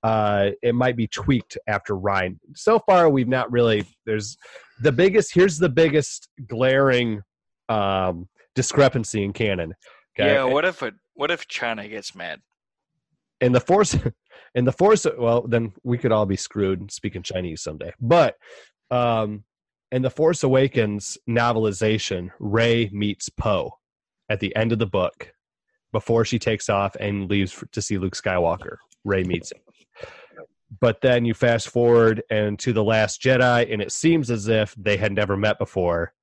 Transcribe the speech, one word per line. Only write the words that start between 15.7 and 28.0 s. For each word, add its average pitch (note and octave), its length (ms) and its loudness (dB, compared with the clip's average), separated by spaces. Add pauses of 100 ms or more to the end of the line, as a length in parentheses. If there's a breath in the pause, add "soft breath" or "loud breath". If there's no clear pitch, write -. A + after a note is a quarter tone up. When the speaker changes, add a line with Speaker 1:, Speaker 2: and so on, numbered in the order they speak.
Speaker 1:
we A#2+ 160 -2
could A#2+ 120 0
all G#2+ 140 2
be F#2+ 100 0
screwed F#2+ 560 -4
speaking F#2+ 300 -10
Chinese F2+ 400 -8
someday. D#2 400 -12
But, C#3 360 2 (520 loud breath)
um, A2+ 540 -2 (480)
in B2+ 100 -2
the B2+ 80 -2
Force D#3 320 0
Awakens C3 760 0 (100)
novelization, A2 1080 0
Rey A2+ 520 0
meets G#2 380 -6
Poe F#2+ 480 -4 (520)
at G#2 100 -2
the G2 160 -4
end A2+ 160 0
of A2+ 80 -2
the A2 80 0
book - 440 -4 (600)
before A2+ 340 0
she A#2+ 140 -2
takes A2 300 -2
off G2+ 300 0
and G2+ 300 -4
leaves G2 220 0
for, - 160 -16
to - 160 -8
see G2+ 160 -4
Luke F#2 160 -4